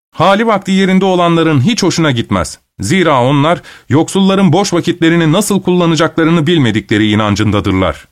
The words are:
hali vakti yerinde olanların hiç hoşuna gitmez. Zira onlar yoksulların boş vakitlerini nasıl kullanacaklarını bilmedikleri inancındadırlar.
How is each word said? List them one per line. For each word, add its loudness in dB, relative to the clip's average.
hali 0
vakti -2
yerinde 2
olanların 2
hiç 0
hoşuna 0
gitmez. -4
Zira 0
onlar 0
yoksulların 2
boş 0
vakitlerini 0
nasıl 0
kullanacaklarını 0
bilmedikleri 0
inancındadırlar. -2